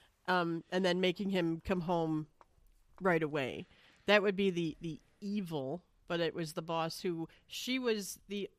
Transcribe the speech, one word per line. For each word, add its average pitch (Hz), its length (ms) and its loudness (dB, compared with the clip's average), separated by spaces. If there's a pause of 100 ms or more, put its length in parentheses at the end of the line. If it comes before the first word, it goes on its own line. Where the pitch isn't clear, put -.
(260)
Um, 170 440 0
and 185 140 2
then 180 160 4
making 185 300 0
him 170 300 2
come 185 220 0
home 160 440 0 (720)
right 175 220 4
away. 139 460 -2 (380)
That 208 160 8
would 202 120 2
be 196 160 2
the, 170 300 -2
the 160 200 -8 (200)
evil, 175 640 -4 (240)
but 170 100 -2
it 165 160 0
was 160 200 -6
the 170 80 -4
boss 165 400 -4
who, 165 260 -2 (180)
she - 320 -4
was 220 480 -2
the 196 320 -6